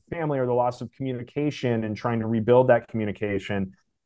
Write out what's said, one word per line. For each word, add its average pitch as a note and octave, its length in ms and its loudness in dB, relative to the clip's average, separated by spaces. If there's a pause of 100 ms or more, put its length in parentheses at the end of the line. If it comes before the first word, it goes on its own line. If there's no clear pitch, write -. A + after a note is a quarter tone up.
family D3+ 300 -4
or B2+ 60 0
the B2 80 -2
loss B2 280 0
of A#2 100 -12
communication B2+ 920 -4
and G#2+ 100 -4
trying A#2 240 -2
to A2 80 -4
rebuild A#2 400 6
that A#2 220 4
communication? G2+ 840 -4 (320)